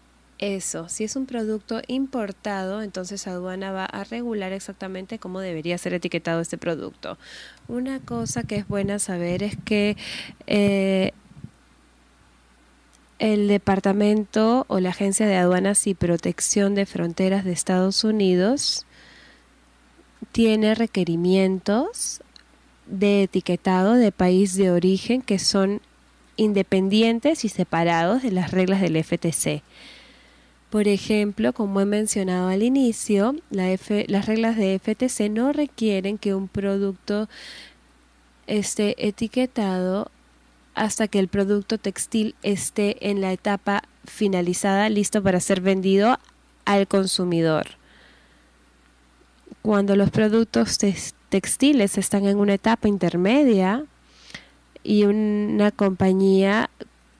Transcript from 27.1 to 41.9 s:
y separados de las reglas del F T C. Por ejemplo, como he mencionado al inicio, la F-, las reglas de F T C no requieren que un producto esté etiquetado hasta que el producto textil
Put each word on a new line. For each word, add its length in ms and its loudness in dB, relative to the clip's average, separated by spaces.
y 40 0
separados 760 0
de 80 -2
las 200 -2
reglas 300 2
del 160 0
F 200 -2
T 140 -2
C. 320 -4
Por 180 0
ejemplo, 640 0
como 260 -2
he 60 4
mencionado 640 -2
al 140 0
inicio, 720 2
la 180 -2
F-, 400 -2
las 160 0
reglas 320 0
de 180 2
F 200 -4
T 120 -2
C 220 -2
no 240 -2
requieren 640 -2
que 160 -2
un 140 -4
producto 840 -4
esté 600 -2
etiquetado 1040 -2
hasta 340 -2
que 120 0
el 80 2
producto 500 0
textil 640 -4